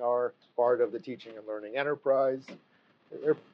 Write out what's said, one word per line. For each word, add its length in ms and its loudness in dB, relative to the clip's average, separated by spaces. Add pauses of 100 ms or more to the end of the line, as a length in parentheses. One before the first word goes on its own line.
are 320 0 (220)
part 240 4
of 120 2
the 80 -6
teaching 380 -14
and 80 -18
learning 300 -8
enterprise. 680 0 (800)
They're, 140 2 (160)